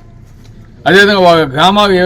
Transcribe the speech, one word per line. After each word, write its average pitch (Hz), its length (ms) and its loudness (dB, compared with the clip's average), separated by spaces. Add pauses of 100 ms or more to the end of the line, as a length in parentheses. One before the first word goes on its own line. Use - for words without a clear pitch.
(880)
అదేవిధంగా 196 320 2
వాళ్ళ 170 220 2 (120)
గ్రామాలు 196 400 0
ఏ 180 120 -2